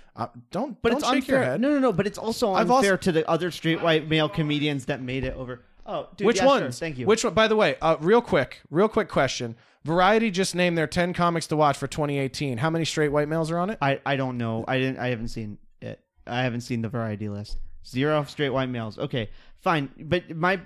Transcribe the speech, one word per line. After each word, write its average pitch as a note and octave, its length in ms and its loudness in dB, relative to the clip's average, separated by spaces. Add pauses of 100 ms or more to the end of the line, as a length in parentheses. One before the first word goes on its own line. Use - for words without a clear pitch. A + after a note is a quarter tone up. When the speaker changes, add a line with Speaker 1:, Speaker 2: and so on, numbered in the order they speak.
(160)
Speaker 1:
Uh, A#2 120 -6 (240)
don't, A#3 300 -6
Speaker 2:
But A#3 80 2
Speaker 1:
don't B3 100 2
Speaker 2:
it's D#4 100 -2
Speaker 1:
shake C#4+ 180 0
your C4+ 100 2
Speaker 2:
unfair. F3 160 2
Speaker 1:
head. F3+ 80 -2
Speaker 2:
No, C4+ 80 2
no, D4 100 2
no. B3+ 140 2
But F3 140 0
it's - 100 -6
also A3 360 -2
Speaker 1:
I've F#3 160 2
Speaker 2:
unfair B3 240 4
Speaker 1:
also F3+ 40 2
Speaker 2:
to F#3 160 0
the D#3 160 2
other E3+ 220 0
straight D#3+ 300 -2
white D#3+ 280 2
male D#3 180 2
comedians D3 580 -2
that C#3+ 160 -4
made B2+ 220 -4
it C3 120 -4
over. B2 260 -10 (240)
Oh, F3 300 -8
dude, G3+ 120 0
Speaker 1:
Which A3+ 100 4
Speaker 2:
yeah, - 60 2
sure. C4 180 6
Speaker 1:
ones? B2+ 180 -6
Speaker 2:
Thank D#3+ 180 -6
you. B2 100 -6
Speaker 1:
Which A3+ 160 4
one? G#3+ 100 0
By A3 140 4
the G#3+ 80 2
way, F#3+ 260 4
uh, D#3+ 180 4
real G#3 220 4
quick, - 480 0
real F3+ 200 4
quick G#3 200 0
question. B2 460 -2 (300)
Variety F#3+ 440 4
just F3+ 260 -2
named F3 220 2
their D#3 100 0
ten F3 260 -2
comics E3+ 340 0
to D#3+ 100 -2
watch D3 200 4
for C#3 100 -6
twenty D3 320 -2
eighteen. C3+ 380 -4
How D#3 120 0
many E3 160 0
straight D3 240 0
white D3 180 2
males D#3+ 240 -2
are E3+ 60 -2
on F3+ 120 -2
it? A3 120 -6
Speaker 2:
I, C#3 240 2
I C#3 120 0
don't C3 200 -2
know. A2+ 300 -2
I C3 100 0
didn't. C3 220 -2
I B2 100 -4
haven't A#2 200 -4
seen G#2+ 280 -10 (240)
it. - 180 -12 (280)
I A#2+ 160 -2
haven't A#2+ 180 -2
seen A#2+ 220 -4
the A2+ 60 -6
Variety G#2+ 380 -4
list. G#2 300 -6 (280)
Zero D3 400 0
straight C#3 260 -4
white C3 180 -2
males. A2+ 280 -6
Okay, C3 320 -4 (300)
fine. D#3 300 0 (100)
But D#3+ 340 -4
my, F3 320 0